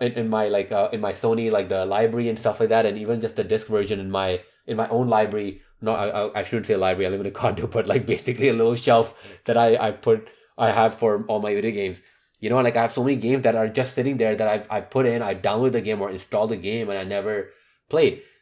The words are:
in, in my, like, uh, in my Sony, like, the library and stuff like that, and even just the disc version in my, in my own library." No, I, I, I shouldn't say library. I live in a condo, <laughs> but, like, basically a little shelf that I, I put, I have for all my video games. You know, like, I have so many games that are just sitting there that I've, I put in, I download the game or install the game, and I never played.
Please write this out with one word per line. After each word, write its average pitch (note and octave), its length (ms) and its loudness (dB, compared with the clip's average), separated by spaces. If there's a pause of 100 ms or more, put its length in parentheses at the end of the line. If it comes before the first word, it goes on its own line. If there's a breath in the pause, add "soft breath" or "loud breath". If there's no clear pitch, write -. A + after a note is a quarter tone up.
in, A#2+ 120 0
in A#2 180 -2
my, A2 180 0
like, G2+ 240 0
uh, G#2 180 2
in A2 120 -6
my G2+ 100 -2
Sony, A2+ 380 0
like, G2+ 180 0
the F#2+ 160 0
library A2+ 460 0
and A2 80 -4
stuff G#2+ 220 -2
like A2 100 2
that, A2+ 160 4
and G2+ 100 0
even A2 240 -4
just A2 160 -6
the A2 80 -2
disc G#2+ 220 -2
version G2+ 340 0
in F#2+ 100 -8
my, F#2+ 300 0 (260 soft breath)
in A2 120 -4
my A2 100 -2
own A#2+ 200 0
library." G#2 520 0 (220 soft breath)
No, A2 100 -2
I, G#2 160 -2
I, G#2+ 320 -4
I F#2 40 -4
shouldn't A2+ 220 -4
say G#2+ 100 2
library. F#2 300 0
I F#2 40 0
live G2 100 -4
in G2 60 -4
a G2 40 -4
condo, G2+ 360 -2
<laughs> - 100 -4
but, G#2 100 0
like, G2 200 0
basically B2 420 0
a A#2+ 60 2
little A2+ 220 2
shelf A#2 360 4 (320 loud breath)
that A#2 140 2
I, A#2 300 4
I - 20 0
put, A2 400 0 (260 soft breath)
I A2+ 140 2
have A2 240 4
for G#2+ 320 0
all G#2+ 160 -2
my G#2 120 -2
video G#2+ 180 -2
games. G2 280 -4 (400 soft breath)
You G#2+ 80 -4
know, B2 120 2
like, A#2+ 160 2
I A2+ 60 4
have A#2 100 0
so B2 120 -2
many C#3 120 2
games A#2+ 260 0
that A2+ 140 4
are A2 120 0
just B2 260 -2
sitting C3+ 220 -2
there A2 180 2
that G#2+ 140 0
I've, G#2 220 -2
I G#2+ 100 -2
put C3 240 -2
in, A#2 160 2
I G#2 140 -4
download G#2+ 380 0
the A2+ 100 0
game G#2 180 -4
or G2 80 -2
install G2+ 380 -2
the A2 100 -2
game, G#2 320 -4
and G2 100 -4
I F#2+ 60 -6
never G#2+ 460 -4 (400 soft breath)
played. D3 320 2 (200 loud breath)